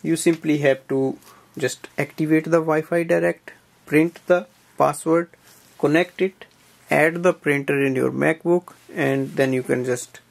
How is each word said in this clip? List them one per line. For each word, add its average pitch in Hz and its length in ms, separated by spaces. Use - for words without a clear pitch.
You 165 120
simply 160 440
have 135 300
to 135 280
just - 300
activate 156 460
the 165 160
Wi-Fi 160 420
direct, 170 480
print 160 400
the 180 180
password, 160 520
connect 160 420
it, 190 240
add 165 320
the 180 100
printer 143 500
in 135 120
your 127 160
MacBook, 165 600
and 135 440
then 131 160
you 127 100
can 127 200
just - 360